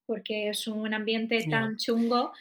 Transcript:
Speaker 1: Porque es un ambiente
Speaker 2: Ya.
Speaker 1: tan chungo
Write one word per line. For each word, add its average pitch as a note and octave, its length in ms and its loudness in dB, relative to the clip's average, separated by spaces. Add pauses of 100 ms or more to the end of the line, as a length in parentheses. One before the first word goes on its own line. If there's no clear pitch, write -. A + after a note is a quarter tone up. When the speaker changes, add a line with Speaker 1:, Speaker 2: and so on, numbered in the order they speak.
Speaker 1:
Porque G#3+ 420 -2
es G#3 180 -4
un G#3+ 260 -2
ambiente A3 540 0
Speaker 2:
Ya. - 40 0
Speaker 1:
tan A3+ 260 2
chungo A#3+ 640 2